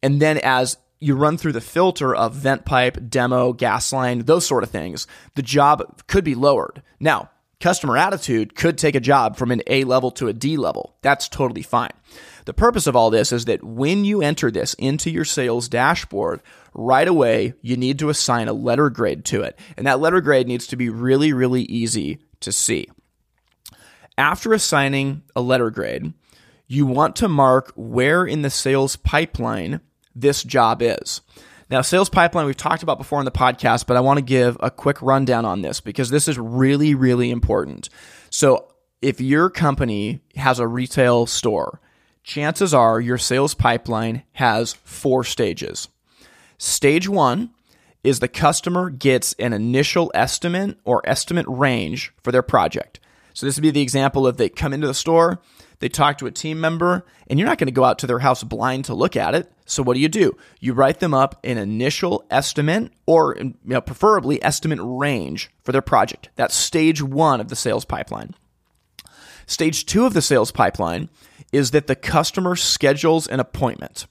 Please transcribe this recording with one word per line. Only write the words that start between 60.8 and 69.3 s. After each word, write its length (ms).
them 140
up 300
an 120
initial 720
estimate 640
or, 320
you 160
know, 160
preferably 640
estimate 380
range 640
for 100
their 80
project. 540
That's 200
stage 460
one 400
of 80
the 80
sales 300
pipeline. 480